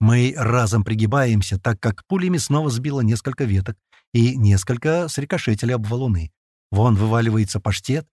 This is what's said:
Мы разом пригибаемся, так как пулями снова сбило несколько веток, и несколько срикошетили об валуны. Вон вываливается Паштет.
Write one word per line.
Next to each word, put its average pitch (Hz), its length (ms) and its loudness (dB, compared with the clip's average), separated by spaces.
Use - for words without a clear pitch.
Мы 120 340 4
разом 113 480 0
пригибаемся, 110 720 0
так 110 220 -2
как - 280 -4
пулями 180 300 0
снова 147 320 -2
сбило 135 300 -4
несколько 117 460 -2
веток, 98 320 -2
и 120 220 4
несколько 123 720 2
срикошетили 127 640 -4
об 113 160 -4
валуны. 110 460 -2
Вон 107 240 4
вываливается 110 640 0
Паштет. 131 520 -4